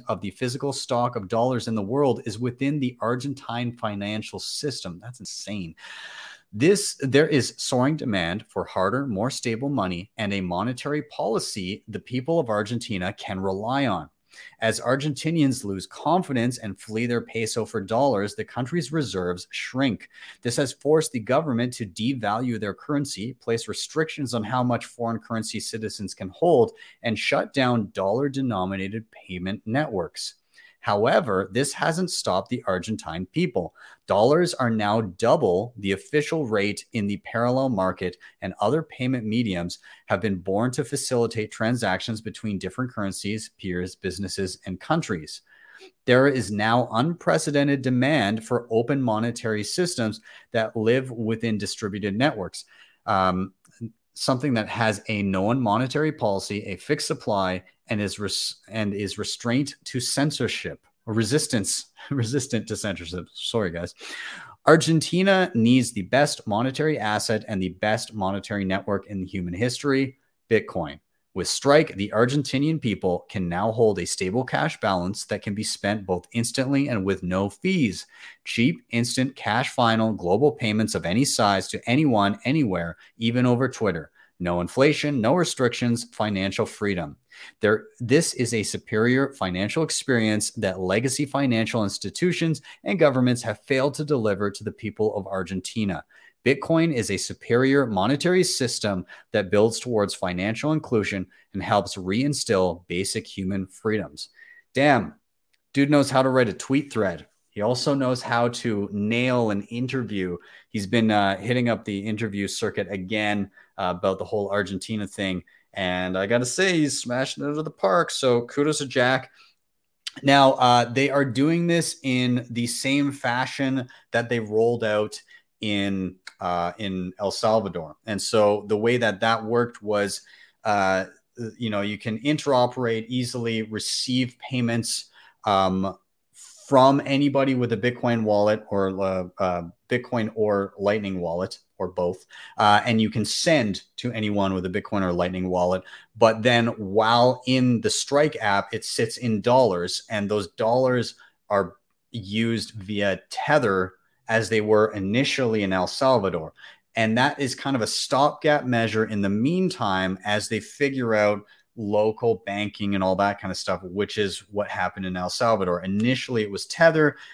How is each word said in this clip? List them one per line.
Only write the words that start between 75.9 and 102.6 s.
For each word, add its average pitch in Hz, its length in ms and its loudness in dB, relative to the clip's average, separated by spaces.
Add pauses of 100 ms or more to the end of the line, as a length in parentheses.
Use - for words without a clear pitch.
both 90 260 -4
instantly 135 580 0
and 104 140 -2
with 95 200 -2
no 95 260 0
fees. 151 560 0 (400)
Cheap, - 460 0
instant, 123 440 0
cash 113 360 -2
final, 113 420 2
global 98 380 2
payments 110 420 0
of 85 140 -4
any 117 180 2
size 101 440 2
to - 200 -6
anyone, 113 560 4
anywhere, 95 520 0 (200)
even 120 300 2
over 123 200 2
Twitter. 92 440 -4 (280)
No 87 220 0
inflation, 143 600 2
no 117 120 4
restrictions, 120 800 0
financial 101 560 -2
freedom. 87 480 -4 (440)
There, 107 280 2 (120)
this 135 340 2
is 120 200 -2
a 107 100 0
superior 123 720 0
financial 98 500 -2
experience 110 680 0
that 95 280 -4
legacy 120 460 0
financial 120 580 0
institutions 165 800 -2 (220)
and 196 160 -4
governments 123 440 4
have 110 220 -6
failed 135 300 2
to 156 100 -4
deliver 107 460 0
to - 120 -14
the 104 80 -6
people 107 440 -4
of 95 120 -6
Argentina. 95 760 -4 (420)
Bitcoin 160 480 2
is 104 180 -2
a 95 60 0
superior 131 680 2
monetary 139 580 2
system 107 600 -2 (260)
that 98 200 0
builds 110 280 4
towards 104 340 0
financial 98 580 -2
inclusion 104 560 0 (260)
and 95 80 -4
helps 101 360 0
reinstill 95 920 0